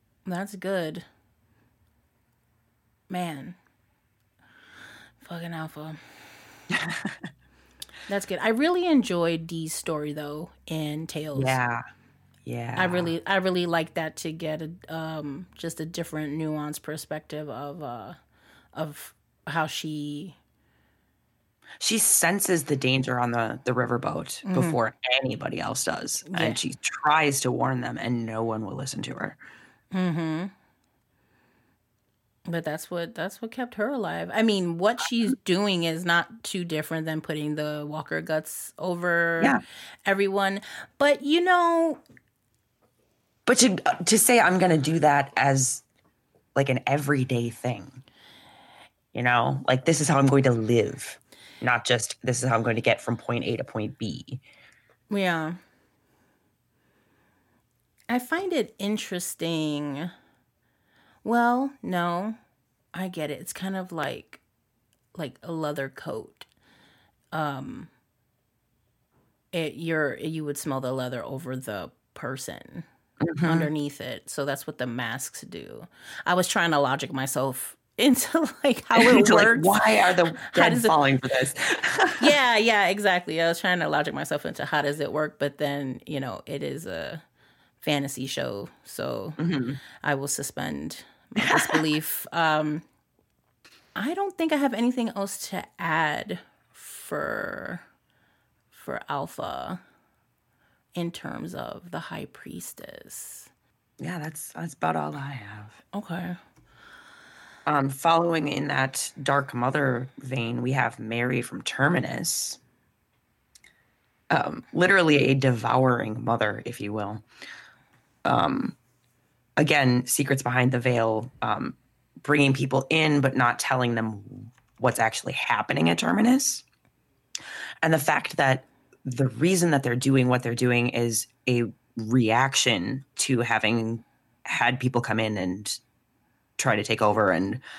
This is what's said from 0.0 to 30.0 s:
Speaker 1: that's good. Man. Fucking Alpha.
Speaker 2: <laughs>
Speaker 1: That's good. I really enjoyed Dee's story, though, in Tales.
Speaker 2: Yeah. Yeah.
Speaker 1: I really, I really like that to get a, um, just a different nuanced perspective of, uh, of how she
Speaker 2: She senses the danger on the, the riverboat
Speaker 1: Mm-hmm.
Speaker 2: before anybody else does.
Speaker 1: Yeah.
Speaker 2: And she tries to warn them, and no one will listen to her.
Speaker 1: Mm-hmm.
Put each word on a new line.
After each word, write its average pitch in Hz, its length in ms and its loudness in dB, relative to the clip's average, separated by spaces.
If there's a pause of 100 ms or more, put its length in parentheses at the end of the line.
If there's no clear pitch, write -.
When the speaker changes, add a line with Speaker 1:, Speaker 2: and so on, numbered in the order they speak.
Speaker 1:
that's 196 300 -6
good. 180 480 -4 (2000)
Man. 175 460 -8 (1700)
Fucking 170 240 -8
Alpha. 156 420 -10 (760)
Speaker 2:
<laughs> - 1400 -10
Speaker 1:
That's 196 160 -4
good. 175 160 -4
I 175 80 2
really 339 380 2
enjoyed 170 580 2
Dee's 165 280 -6
story, 151 400 -6
though, 151 360 -10 (160)
in 156 420 -4
Tales. 147 380 -4
Speaker 2:
Yeah. 123 380 0 (600)
Yeah. 120 320 -8
Speaker 1:
I 185 80 2
really, 170 420 -2
I 196 80 2
really 180 320 0
like 165 260 0
that 160 240 -6
to 160 140 -8
get 160 320 -6
a, 160 80 -10 (220)
um, 160 520 -8 (100)
just 165 240 -10
a 160 60 -6
different 156 540 -6
nuanced 151 420 -6
perspective 151 640 -10
of, 143 360 -12
uh, 120 300 -12 (600)
of - 400 -10 (320)
how 156 220 -2
she 147 680 -8 (1400)
Speaker 2:
She 226 200 0
senses 180 640 2
the 143 120 0
danger 127 440 0
on 120 120 0
the, 117 340 -2
the 127 80 2
riverboat 123 680 -2
Speaker 1:
Mm-hmm. 185 140 -4
Speaker 2:
before 151 400 0 (260)
anybody - 380 -4
else - 240 -4
does. - 440 -4
Speaker 1:
Yeah. - 140 -4
Speaker 2:
And 113 160 0
she 127 240 -4
tries 151 600 2
to 127 100 0
warn 123 300 0
them, 120 200 -6
and 117 240 -2
no 113 180 -4
one 110 220 -4
will 98 100 -8
listen - 280 -6
to - 100 -8
her. - 240 -8 (560)
Speaker 1:
Mm-hmm. 170 540 -2 (2000)